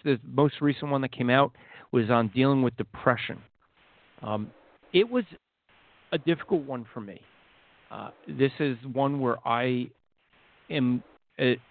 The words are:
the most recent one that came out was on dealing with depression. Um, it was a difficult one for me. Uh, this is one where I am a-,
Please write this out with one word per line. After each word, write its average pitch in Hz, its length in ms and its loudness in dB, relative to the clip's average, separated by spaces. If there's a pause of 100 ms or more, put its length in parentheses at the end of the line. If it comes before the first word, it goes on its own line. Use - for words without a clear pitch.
the 131 200 2
most 131 380 2
recent 147 300 0
one 139 100 0
that 127 100 -4
came 123 180 -2
out 139 220 4 (400)
was 117 180 2
on 117 200 4
dealing 135 320 2
with 123 160 0
depression. - 640 -2 (840)
Um, 107 300 -6 (420)
it 214 160 4
was 247 140 -2 (880)
a 175 60 0
difficult 160 460 -2
one 127 300 -8
for 120 80 -12
me. 101 180 -14 (680)
Uh, 107 200 -12 (180)
this 135 320 0
is 139 180 -2 (160)
one 139 260 0
where 123 280 -2
I 123 420 -2 (800)
am 123 340 0 (360)
a-, 123 200 2 (120)